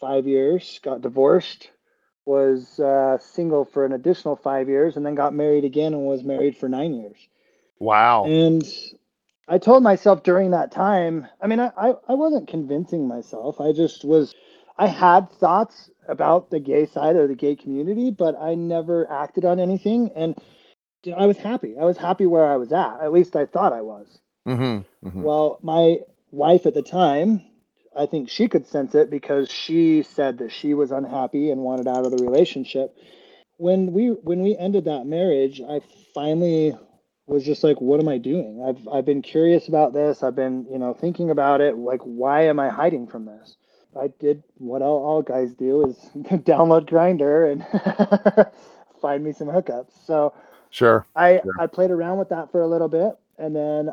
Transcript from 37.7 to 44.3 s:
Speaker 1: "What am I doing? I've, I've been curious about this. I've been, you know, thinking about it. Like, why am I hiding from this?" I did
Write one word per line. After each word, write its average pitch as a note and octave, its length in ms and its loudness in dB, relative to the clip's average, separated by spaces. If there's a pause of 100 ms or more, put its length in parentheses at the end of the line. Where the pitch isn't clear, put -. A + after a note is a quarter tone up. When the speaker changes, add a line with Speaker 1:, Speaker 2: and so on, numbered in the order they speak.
Speaker 1:
"What C#3 200 2
am D#3 80 0
I C3+ 100 -2
doing? B2 480 -6
I've, B2+ 220 -8
I've C3+ 160 -4
been C#3+ 180 -2
curious E3 460 2
about D3+ 240 2
this. D3 300 -2
I've B2+ 120 -4
been, C3 360 -4
you C3 80 -8
know, B2 160 -4
thinking E3+ 360 -4
about C#3+ 300 2
it. C#3+ 180 2
Like, B2 240 -6
why C3 460 0
am D3 100 2
I C3+ 120 -2
hiding C3+ 360 -2
from A2+ 200 -14
this?" G#2+ 300 -20 (420)
I C#3 100 -6 (100)
did D3 240 -2 (140)